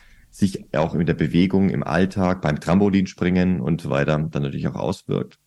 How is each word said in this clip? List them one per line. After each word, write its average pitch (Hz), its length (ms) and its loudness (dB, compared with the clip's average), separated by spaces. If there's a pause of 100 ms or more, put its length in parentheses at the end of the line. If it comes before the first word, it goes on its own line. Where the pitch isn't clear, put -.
(300)
sich - 460 -2
auch - 180 2
mit 85 140 0
der 85 60 0
Bewegung 95 560 2
im 69 140 -2
Alltag, 92 580 0
beim 73 180 0
Trampolinspringen 92 1000 2
und 78 200 -2
so 76 80 -6
weiter 71 280 2
dann 78 260 -2
natürlich 71 240 -4
auch - 80 -6
auswirkt. - 720 -4